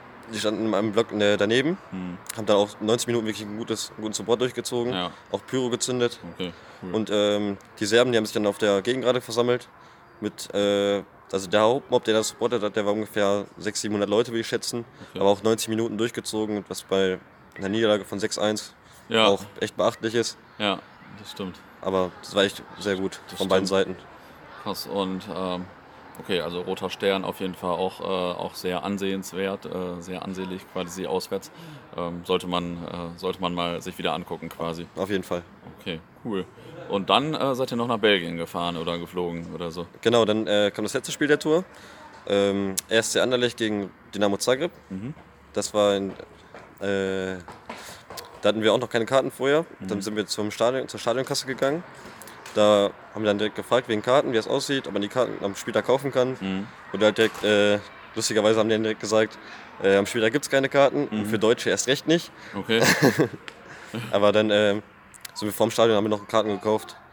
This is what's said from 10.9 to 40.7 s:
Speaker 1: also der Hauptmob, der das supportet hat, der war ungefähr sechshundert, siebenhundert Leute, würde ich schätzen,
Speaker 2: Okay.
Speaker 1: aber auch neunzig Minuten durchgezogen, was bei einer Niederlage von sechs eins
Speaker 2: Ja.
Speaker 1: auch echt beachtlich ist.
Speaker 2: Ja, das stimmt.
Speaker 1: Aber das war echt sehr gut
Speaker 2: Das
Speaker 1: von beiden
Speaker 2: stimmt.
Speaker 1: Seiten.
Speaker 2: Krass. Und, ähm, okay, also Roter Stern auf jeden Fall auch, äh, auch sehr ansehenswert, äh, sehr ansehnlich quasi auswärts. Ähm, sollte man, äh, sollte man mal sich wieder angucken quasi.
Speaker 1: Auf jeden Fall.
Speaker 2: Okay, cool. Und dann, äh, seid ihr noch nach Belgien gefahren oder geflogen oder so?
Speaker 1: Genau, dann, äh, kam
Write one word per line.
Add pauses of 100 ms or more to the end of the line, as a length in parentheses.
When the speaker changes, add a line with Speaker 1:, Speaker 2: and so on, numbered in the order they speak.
Speaker 1:
also
der
Hauptmob,
der
das
supportet
hat,
der
war
ungefähr (120)
sechshundert,
siebenhundert
Leute,
würde
ich
schätzen, (260)
Speaker 2:
Okay.
Speaker 1:
aber
auch
neunzig
Minuten
durchgezogen,
was
bei (380)
einer
Niederlage
von
sechs
eins (360)
Speaker 2:
Ja.
Speaker 1:
auch (160)
echt
beachtlich
ist. (200)
Speaker 2:
Ja, (400)
das
stimmt. (240)
Speaker 1:
Aber (100)
das
war
echt (160)
sehr
gut (100)
Speaker 2:
Das
Speaker 1:
von
beiden
Speaker 2:
stimmt.
Speaker 1:
Seiten. (680)
Speaker 2:
Krass.
Und, (120)
ähm, (540)
okay,
also
Roter
Stern
auf
jeden
Fall
auch,
äh,
auch
sehr
ansehenswert,
äh,
sehr
ansehnlich (100)
quasi
auswärts. (480)
Ähm,
sollte
man,
äh,
sollte
man
mal
sich
wieder
angucken
quasi. (100)
Speaker 1:
Auf
jeden
Fall. (380)
Speaker 2:
Okay, (240)
cool. (440)
Und
dann,
äh,
seid
ihr
noch
nach
Belgien
gefahren
oder
geflogen
oder
so? (140)
Speaker 1:
Genau,
dann,
äh,
kam